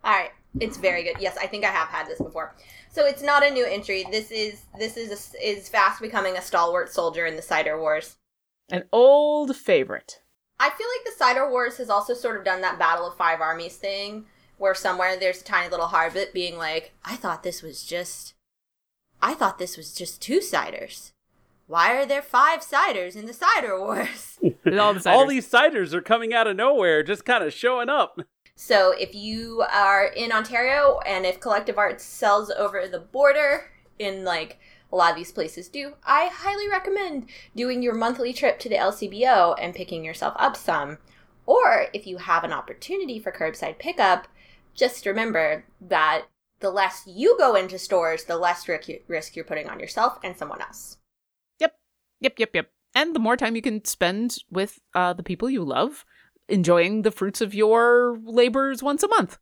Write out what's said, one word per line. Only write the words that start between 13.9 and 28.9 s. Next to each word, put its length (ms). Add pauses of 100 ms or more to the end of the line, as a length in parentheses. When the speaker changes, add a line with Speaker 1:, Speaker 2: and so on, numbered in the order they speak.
Speaker 1:
where 160
somewhere 420
there's 240
a 20
tiny 280
little 160
hobbit 480
being 200
like, 360 (120)
"I 120
thought 260
this 220
was 200
just, 520 (880)
I 100
thought 240
this 180
was 180
just 280
two 180
ciders. 760 (520)
Why 300
are 100
there 160
five 400
ciders 540
in 100
the 80
cider 460
wars?" 600
<laughs> 40
Speaker 2:
All 100 (100)
the 160 (300)
Speaker 3:
All 160
Speaker 2:
ciders. 40
Speaker 3:
these 200
ciders 440
are 80
coming 300
out 140
of 100
nowhere, 460
just 240
kinda 240
showing 400
up. 300 (360)
Speaker 1:
So 360